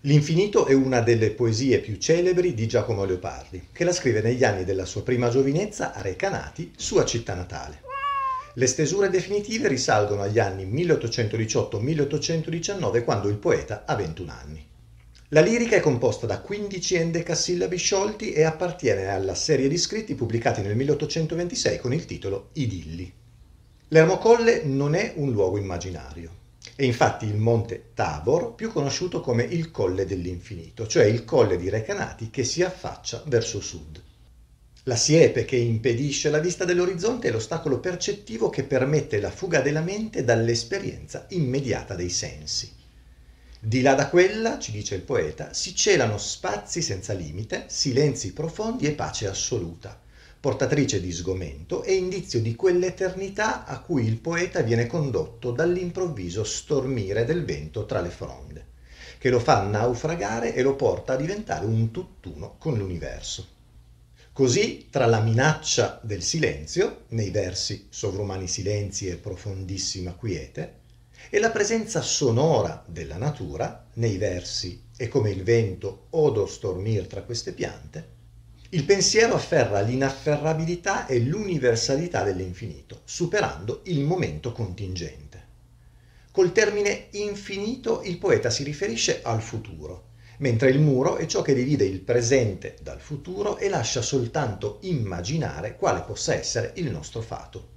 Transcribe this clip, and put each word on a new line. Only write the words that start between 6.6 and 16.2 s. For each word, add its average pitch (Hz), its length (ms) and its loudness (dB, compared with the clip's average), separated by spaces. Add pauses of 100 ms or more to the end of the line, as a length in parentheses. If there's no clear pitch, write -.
sua 170 280 2
città 113 280 -4
natale. 76 480 -10 (720)
Le 127 140 2
stesure 185 420 2
definitive 208 580 0
risalgono 104 540 2
agli 104 160 2
anni 98 260 0
milleottocentodiciotto 113 1160 0
milleottocentodiciannove, 151 1200 0
quando 101 260 0
il 104 80 0
poeta - 500 0
ha 147 80 0
ventuno 85 360 -6
anni. 71 320 -14 (680)
La 151 120 8
lirica 226 340 6
è 175 40 8
composta 120 480 2